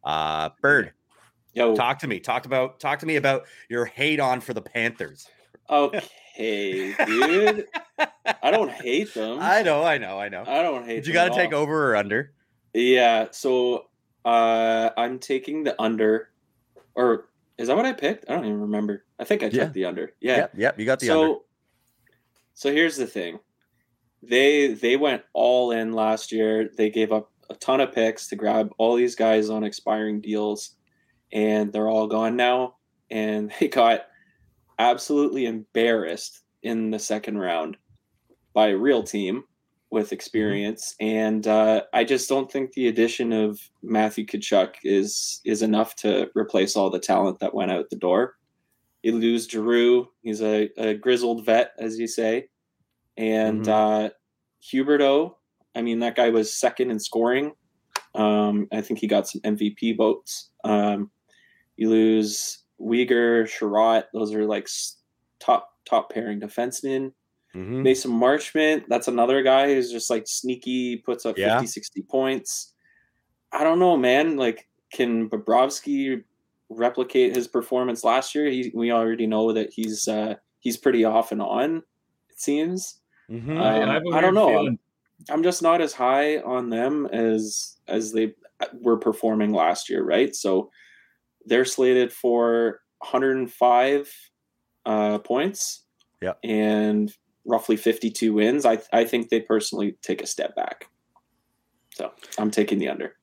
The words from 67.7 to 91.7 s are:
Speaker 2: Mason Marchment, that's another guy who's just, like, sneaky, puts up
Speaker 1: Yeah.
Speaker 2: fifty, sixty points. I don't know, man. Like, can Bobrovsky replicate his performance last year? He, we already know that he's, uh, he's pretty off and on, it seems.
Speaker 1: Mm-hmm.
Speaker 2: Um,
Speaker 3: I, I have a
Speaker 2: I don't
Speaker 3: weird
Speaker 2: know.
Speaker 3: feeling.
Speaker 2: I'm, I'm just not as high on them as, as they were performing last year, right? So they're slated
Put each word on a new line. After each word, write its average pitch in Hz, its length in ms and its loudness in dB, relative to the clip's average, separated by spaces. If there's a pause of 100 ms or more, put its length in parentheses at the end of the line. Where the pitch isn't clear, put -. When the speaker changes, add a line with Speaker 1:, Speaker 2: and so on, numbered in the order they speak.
Speaker 2:
Mason 131 260 2
Marchment, 151 800 2
that's 117 200 0
another 123 340 2
guy 135 300 4
who's 123 180 0
just, 117 200 -8
like, 110 160 -2
sneaky, 127 720 -4
puts 120 280 -6
up 107 140 -4
Speaker 1:
Yeah. 104 160 2
Speaker 2:
fifty, 120 140 0
sixty - 340 -12
points. - 720 -4 (800)
I - 120 -2
don't 320 140 4
know, 180 180 6
man. 139 400 2
Like, 120 320 -2 (240)
can 113 380 -2
Bobrovsky 131 920 0 (460)
replicate 123 640 0
his 120 140 -2
performance 123 560 -2
last 120 300 2
year? 147 160 0
He, 127 240 -4
we 117 180 0
already 113 340 0
know 110 260 2
that 107 200 -2
he's, 107 360 -6
uh, 107 260 -4 (240)
he's 117 180 -4
pretty 120 280 2
off 113 280 2
and 107 80 -4
on, 139 380 -2 (500)
it - 120 -20
seems. 165 600 -4 (300)
Speaker 1:
Mm-hmm. 117 220 -8
Speaker 2:
Um, 160 60 -4
Speaker 3:
I, - 240 2
I 135 120 0
have 156 100 -2
a 175 100 -4
Speaker 2:
I 156 60 2
don't - 20 4
Speaker 3:
weird 185 120 4
Speaker 2:
know. 202 140 4
Speaker 3:
feeling. 120 300 2 (520)
Speaker 2:
I'm, 311 60 -2
I'm 330 60 0
just 180 200 0
not 330 180 4
as 160 140 -2
high 139 460 2
on 123 280 -4
them 131 380 -2
as, 110 720 -2 (100)
as 110 240 -4
they 110 220 0 (400)
were 120 240 2
performing 110 560 0
last 85 340 0
year, 85 160 -2
right? 135 320 2
So 95 340 0 (760)
they're 120 180 4
slated 127 480 2